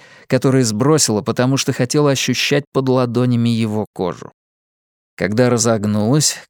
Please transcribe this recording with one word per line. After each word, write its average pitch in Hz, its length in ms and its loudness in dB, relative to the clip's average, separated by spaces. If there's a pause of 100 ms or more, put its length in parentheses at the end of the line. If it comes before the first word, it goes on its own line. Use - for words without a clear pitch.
(280)
которые 131 380 2
сбросила, 113 560 0
потому 123 360 -2
что - 140 -2
хотела 139 400 0
ощущать 135 600 -2
под 135 160 0
ладонями 120 600 2
его 107 440 -2
кожу. - 380 -8 (840)
Когда 107 340 2
разогнулась, 110 880 0 (120)